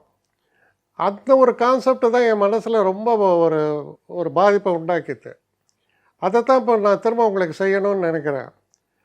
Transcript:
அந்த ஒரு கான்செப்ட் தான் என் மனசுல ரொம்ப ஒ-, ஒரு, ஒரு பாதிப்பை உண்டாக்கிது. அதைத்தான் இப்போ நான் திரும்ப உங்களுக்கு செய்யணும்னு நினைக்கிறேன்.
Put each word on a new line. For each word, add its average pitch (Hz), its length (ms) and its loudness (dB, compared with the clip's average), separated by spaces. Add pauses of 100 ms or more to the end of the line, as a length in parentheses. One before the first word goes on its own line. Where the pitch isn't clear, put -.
(920)
அந்த 202 440 0
ஒரு 240 180 4
கான்செப்ட் 254 580 0
தான் 247 100 2
என் 220 180 2
மனசுல 214 420 0
ரொம்ப 214 340 0
ஒ-, 185 260 2
ஒரு, 151 520 -2 (120)
ஒரு 175 260 -8
பாதிப்பை 202 400 2
உண்டாக்கிது. 165 600 -6 (840)
அதைத்தான் 233 440 0
இப்போ 233 160 0
நான் 202 240 0
திரும்ப 233 260 0
உங்களுக்கு 190 380 -2
செய்யணும்னு 196 320 0
நினைக்கிறேன். 151 520 -4 (560)